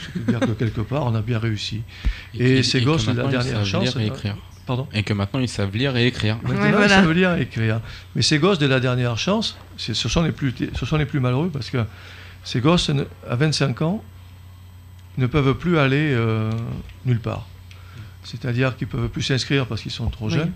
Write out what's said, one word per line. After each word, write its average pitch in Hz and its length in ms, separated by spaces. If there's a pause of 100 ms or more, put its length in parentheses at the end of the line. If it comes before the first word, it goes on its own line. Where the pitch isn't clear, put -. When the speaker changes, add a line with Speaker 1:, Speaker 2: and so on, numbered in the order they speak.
Speaker 1:
c'est-à-dire 117 400
que 120 120
quelque 110 280
part, 131 240
on 117 100
a 110 60
bien 113 180
réussi. 107 420 (540)
Speaker 2:
Et 131 220
Speaker 1:
Et 127 40
Speaker 2:
qui, 123 80
Speaker 1:
ces - 100
Speaker 2:
et - 20
que 117 40
Speaker 1:
gosses 143 200
de 120 80
la 120 100
Speaker 2:
maintenant, 139 60
ils - 20
Speaker 1:
dernière 123 260
Speaker 2:
savent 104 80
Speaker 1:
chance, 117 300
Speaker 2:
lire - 20
et 110 120
Speaker 1:
euh, - 40
Speaker 2:
écrire. 101 240 (300)
Speaker 1:
pardon ? 127 260
Speaker 2:
Et 104 100
que 110 100
maintenant, 101 260
ils 127 100
savent 98 260
lire 131 200
et 120 120
écrire. 110 360
Speaker 1:
Maintenant, 127 180
Speaker 3:
Ouais, 147 80
Speaker 1:
ils - 60
Speaker 3:
voilà. 208 140 (120)
Speaker 1:
savent 165 100
lire 180 240
et 139 80
écrire. 113 360 (360)
Mais 135 60
ces 151 160
gosses 175 220
de 143 80
la 131 120
dernière 123 380
chance, 208 400 (200)
c'est, - 160
ce 113 160
sont 165 140
les 151 80
plus, 135 220 (200)
ce - 120
sont 156 120
les 151 80
plus 151 160
malheureux 127 280
parce - 200
que 120 160 (580)
ces - 160
gosses, 160 320 (380)
à 123 60
vingt-cinq 139 460
ans, 180 220 (1120)
ne 127 80
peuvent 135 300
plus 170 240
aller, 139 340
euh, 110 380 (540)
nulle 123 160
part. 101 260 (760)
C'est-à-dire 123 520
qu'ils 127 120
ne - 40
peuvent 117 180
plus - 140
s'inscrire 135 440
parce 113 140
qu'ils 120 100
sont 117 180
trop - 180
Speaker 3:
Oui. 107 60
Speaker 1:
jeunes, 165 220